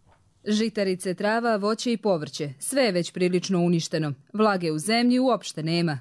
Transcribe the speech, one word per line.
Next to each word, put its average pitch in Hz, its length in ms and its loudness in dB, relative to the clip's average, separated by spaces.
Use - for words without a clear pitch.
Žitarice, 202 680 -2
trava, 220 420 0
voće 220 360 -2
i 226 40 0
povrće, 151 640 -2
sve 269 240 -2
je 214 100 2
već 175 200 0
prilično 180 460 0
uništeno. 165 540 0
Vlage 196 400 2
u 156 60 -4
zemlji 240 400 2
uopšte 226 440 0
nema, 160 380 0